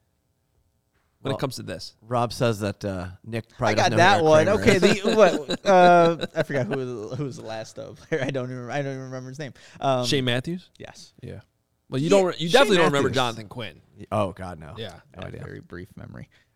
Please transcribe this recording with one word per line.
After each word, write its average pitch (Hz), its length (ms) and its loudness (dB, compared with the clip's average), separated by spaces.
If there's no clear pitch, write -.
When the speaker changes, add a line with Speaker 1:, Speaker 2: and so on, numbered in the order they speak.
Speaker 1:
when 135 100 -6
Speaker 2:
Well, - 60 -4
Speaker 1:
it - 40 -6
comes 135 160 -6
to 110 60 -14
this? 98 380 -14
Speaker 2:
Rob 117 300 -4
says 117 300 -2
that, 101 240 -6
uh, 92 220 -6
Nick 110 320 -10
probably 110 160 0
Speaker 3:
I - 20 0
got 117 160 2
Speaker 2:
doesn't - 60 0
know 156 60 4
who 156 160 6
Speaker 3:
that - 20 2
Speaker 2:
Eric 208 100 2
Speaker 3:
one. 196 60 -2
Speaker 2:
Kramer 190 240 4
Speaker 3:
Okay, 208 100 4
Speaker 2:
is. 190 60 -8
Speaker 3:
the, 208 120 2
what, 175 500 2
uh, 175 600 6
I 160 80 0
forgot 135 240 -2
who 131 100 -4
was, 123 400 -8
who 143 80 -6
was 123 120 -10
the 113 80 -16
last, 110 320 -12
uh, 110 160 -14
player. 147 300 -6
I 135 60 -4
don't 127 220 -6
even, 123 180 -12
I 139 120 -4
don't 139 120 -6
even 131 120 -12
remember 131 240 -12
his 135 100 -16
name. 139 140 -12
Um, 127 240 0
Speaker 1:
Shane 135 200 0
Matthews? 131 520 -4
Speaker 3:
Yes. - 440 -20
Speaker 1:
Yeah. 92 200 -16
Well, 131 100 -4
you 143 100 -2
Speaker 3:
Yeah, 196 120 6
Speaker 1:
don't, 175 180 -2
you 160 80 -4
Speaker 3:
Shane 165 60 -4
Speaker 1:
definitely 214 240 6
don't 165 80 4
remember 143 240 2
Speaker 3:
Matthews. 120 60 -4
Speaker 1:
Jonathan 113 320 -2
Quinn. 104 340 -12
Speaker 2:
Oh 101 200 -2
God, 90 280 -12
no. 76 180 -18
Speaker 1:
Yeah. 110 120 -12
Speaker 2:
No - 320 -20
Speaker 3:
I 95 40 -12
have 92 80 -14
Speaker 2:
idea. 87 100 -14
Speaker 3:
very 98 160 -14
brief - 380 -18
memory. - 320 -18